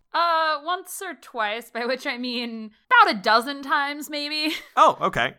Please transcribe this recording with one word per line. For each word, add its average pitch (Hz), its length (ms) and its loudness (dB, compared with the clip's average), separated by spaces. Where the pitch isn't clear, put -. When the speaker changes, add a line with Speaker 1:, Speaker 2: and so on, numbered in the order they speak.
Speaker 1:
Uh, 320 500 0
once 359 420 -8
or 339 100 -8
twice, 226 560 -6
by 240 140 -6
which 262 220 -4
I 247 100 -4
mean 233 540 -8
about 339 120 4
a 190 60 -8
dozen 240 420 2
times, 294 460 -2
maybe. 302 440 -4
<laughs> - 120 -20
Speaker 2:
Oh, - 240 6
okay. 131 380 0